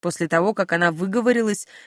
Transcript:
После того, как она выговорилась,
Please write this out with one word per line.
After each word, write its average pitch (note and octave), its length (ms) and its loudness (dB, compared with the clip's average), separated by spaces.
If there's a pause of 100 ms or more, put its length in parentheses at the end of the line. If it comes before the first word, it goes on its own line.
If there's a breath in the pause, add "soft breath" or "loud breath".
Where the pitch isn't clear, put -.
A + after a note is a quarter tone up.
После F3 260 -4
того, E3+ 280 2
как F#3+ 180 -2
она E3+ 180 2
выговорилась, G#3+ 760 0 (180 loud breath)